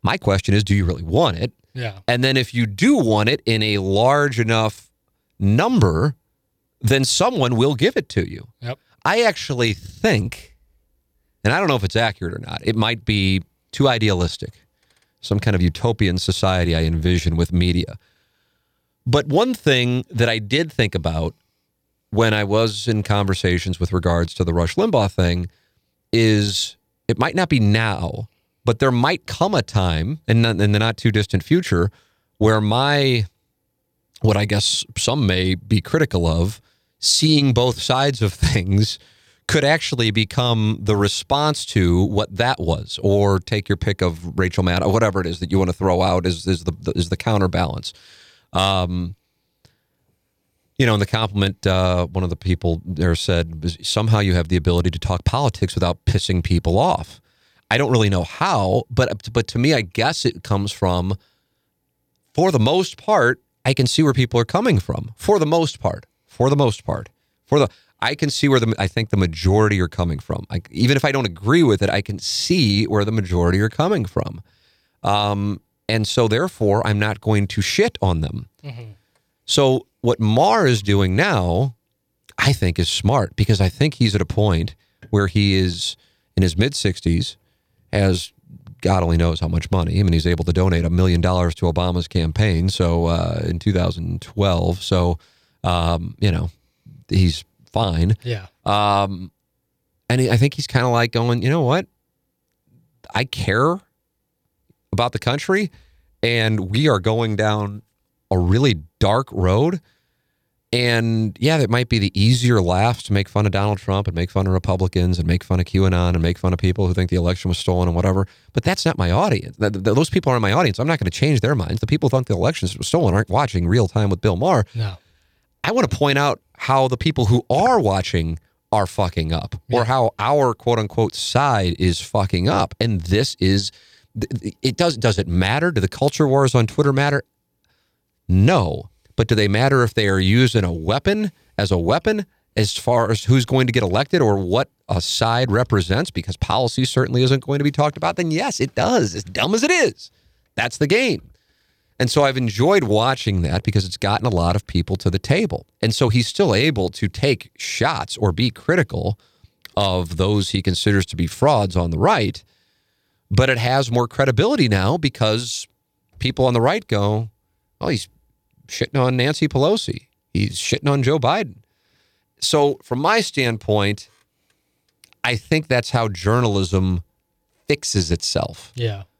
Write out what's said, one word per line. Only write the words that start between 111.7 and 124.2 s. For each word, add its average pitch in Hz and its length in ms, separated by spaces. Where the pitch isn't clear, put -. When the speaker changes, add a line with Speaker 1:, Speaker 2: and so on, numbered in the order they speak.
Speaker 1:
be 117 100
the 98 220
easier 120 400
laughs 92 440
to - 80
make 101 160
fun 104 160
of 101 60
Donald 98 280
Trump 98 280
and 92 80
make 87 160
fun 95 160
of 92 60
Republicans 90 680
and 82 80
make 90 160
fun 92 160
of 87 80
QAnon 90 440
and 85 120
make 85 160
fun 92 140
of 87 80
people 92 260
who 90 80
think 90 160
the 92 60
election 90 320
was 87 100
stolen 90 300
and 85 80
whatever. 95 320
But 123 100
that's - 240
not 233 100
my 87 140
audience. 135 460
Th-, 104 160
th-, 98 100
those 110 280
people 156 200
aren't 120 120
my 98 100
audience. 135 260
I'm 123 80
not 160 140
gonna 90 100
change 139 300
their 135 160
minds. 95 240
The - 80
people 151 200
who 135 80
think 127 120
the - 60
election 95 340
was - 80
stolen 139 280
aren't 104 140
watching 101 380
Real 101 220
Time 104 220
with 87 100